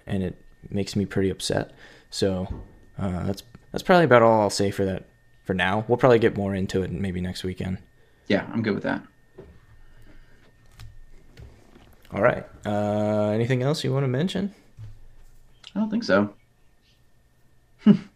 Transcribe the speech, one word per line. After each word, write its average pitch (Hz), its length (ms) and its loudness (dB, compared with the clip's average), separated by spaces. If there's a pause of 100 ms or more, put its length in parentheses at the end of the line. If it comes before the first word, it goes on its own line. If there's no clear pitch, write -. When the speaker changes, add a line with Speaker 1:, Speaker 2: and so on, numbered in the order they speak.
Speaker 1:
and 95 180 -4
it - 100 -6 (360)
makes 101 260 -4
me 101 100 0
pretty 95 240 -2
upset. - 400 -4 (400)
So, 98 380 -2 (500)
uh, 98 260 -6
that's, 98 180 -6 (280)
that's - 140 -8
probably 175 220 6
about 120 160 8
all 113 180 6
I'll 101 100 2
say 101 220 -2
for 101 140 -2
that 95 180 -4 (400)
for 95 100 -2
now. 95 320 0
We'll 120 120 2
probably 123 200 6
get 107 180 2
more 98 180 -2
into 95 280 -2
it 87 80 -6
maybe 90 300 -6
next 90 240 -8
weekend. 92 340 -6 (500)
Speaker 2:
Yeah, 95 240 0
I'm 117 100 -4
good 101 120 -2
with - 100 -8
that. 92 180 -6 (3000)
Speaker 1:
All 95 100 -4
right. - 220 2 (200)
Uh, 104 680 0
anything 117 320 0
else 143 220 -2
you 131 80 -2
wanna 135 160 -2
mention? 190 460 -4 (1200)
Speaker 2:
I 196 60 -2
don't 214 100 -2
think 233 140 -4
so. 104 300 2 (1500)
<laughs> - 20 -
Speaker 1:
Me 208 120 10 (180)